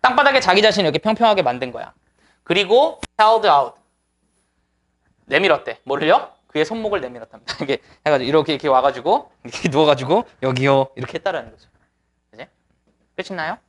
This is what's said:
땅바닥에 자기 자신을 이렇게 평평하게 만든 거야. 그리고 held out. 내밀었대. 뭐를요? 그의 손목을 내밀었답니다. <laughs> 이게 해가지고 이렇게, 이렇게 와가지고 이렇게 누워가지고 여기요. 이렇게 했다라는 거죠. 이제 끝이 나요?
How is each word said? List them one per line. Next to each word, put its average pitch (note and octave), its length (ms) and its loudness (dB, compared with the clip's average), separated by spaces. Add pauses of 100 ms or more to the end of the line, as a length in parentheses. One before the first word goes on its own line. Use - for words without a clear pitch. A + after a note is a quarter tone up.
땅바닥에 C4+ 380 2
자기 F#3+ 240 2
자신을 G3+ 240 2
이렇게 D3+ 140 -2
평평하게 G#3+ 420 0
만든 B2 300 -4
거야. - 200 -14 (520)
그리고 G#3 560 0 (200)
held G#3+ 280 2
out. C#3+ 280 2 (1500)
내밀었대. C#3+ 560 0
뭐를요? D#3 480 0 (160)
그의 D3+ 180 -2
손목을 G#3+ 360 -6
내밀었답니다. A#2+ 580 -16
<laughs> D#3 60 -8
이게 C3+ 140 -4 (280)
해가지고 C3+ 220 0
이렇게, D3+ 240 2
이렇게 D3 160 -4
와가지고 C3+ 640 0 (100)
이렇게 - 260 -8
누워가지고 D3 560 2 (200)
여기요. C3+ 500 0
이렇게 B2+ 200 -12
했다라는 D#3+ 360 -6
거죠. - 180 -20 (640)
이제 A#2 160 -20 (680)
끝이 F#3 200 -12
나요? E3 220 -8 (100)